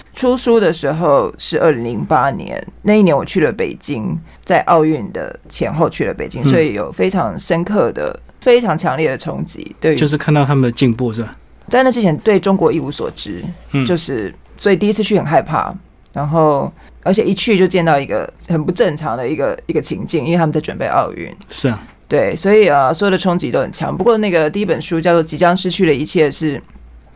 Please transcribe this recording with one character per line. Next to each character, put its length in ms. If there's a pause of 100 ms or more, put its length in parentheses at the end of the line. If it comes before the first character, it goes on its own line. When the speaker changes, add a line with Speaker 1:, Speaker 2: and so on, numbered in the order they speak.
(160)
Speaker 1:
出 220
书 220
的 120
时 180
候 480
是 220
二 140
零 100
零 220
八 240
年， 360 (180)
那 100
一 100
年 100
我 120
去 160
了 100
北 280
京， 380 (280)
在 160
奥 240
运 260
的 260 (120)
前 240
后 160
去 160
了 80
北 160
京， 160
Speaker 2:
嗯。 40
Speaker 1:
所 120
以 120
有 180
非 180
常 280
深 280
刻 260
的、 260 (220)
非 220
常 160
强 180
烈 140
的 80
冲 260
击。 360
对 160
于 20
Speaker 2:
就 100
是 80
看 160
到 140
他 80
们 80
的 100
进 220
步， 180
是 120
吧？ 120 (300)
Speaker 1:
在 160
那 100
之 80
前 200
对 200
中 160
国 160
一 80
无 120
所 240
知， 280 (280)
Speaker 2:
嗯。 120
Speaker 1:
就 140
是， 360 (260)
所 120
以 60
第 100
一 60
次 100
去 140
很 80
害 160
怕， 340 (380)
然 120
后 460 (300)
而 100
且 140
一 80
去 240
就 80
见 180
到 160
一 60
个 260 (160)
很 160
不 80
正 240
常 220
的 100
一 80
个， 300
一 80
个 80
情 240
境， 180
因 80
为 60
他 80
们 80
在 80
准 160
备 80
奥 280
运。 220 (140)
Speaker 2:
是 180
啊。 140 (260)
Speaker 1:
对， 280
所 180
以， 140
呃， 260
所 140
有 20
的 80
冲 180
击 140
都 100
很 120
强。 260
不 60
过 160
那 100
个 180
第 140
一 40
本 140
书 220
叫 120
做 120
《即 140
将 180
失 140
去 160
的 60
一 120
切》 260
是， 300 (540)